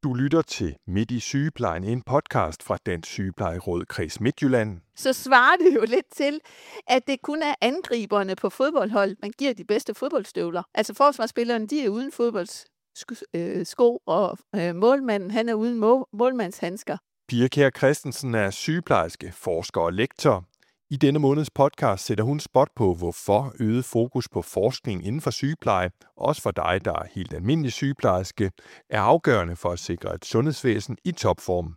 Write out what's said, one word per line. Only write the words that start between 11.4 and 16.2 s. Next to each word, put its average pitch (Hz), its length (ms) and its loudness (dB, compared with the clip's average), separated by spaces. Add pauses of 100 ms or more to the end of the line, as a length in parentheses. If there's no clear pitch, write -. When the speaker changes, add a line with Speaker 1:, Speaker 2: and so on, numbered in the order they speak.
Speaker 2:
de 285 180 -2
er 202 40 2
uden 247 220 -4
fodbolds-, 220 540 -4 (340)
sku-, - 240 -14 (100)
øh, 170 320 -4
sko, 240 400 2
og, 185 320 0 (180)
øh, 175 200 -2
målmanden, 214 560 2
han 226 180 0
er 233 40 0
uden 233 240 0
må-, 240 360 4
målmandshandsker. 208 840 -2 (300)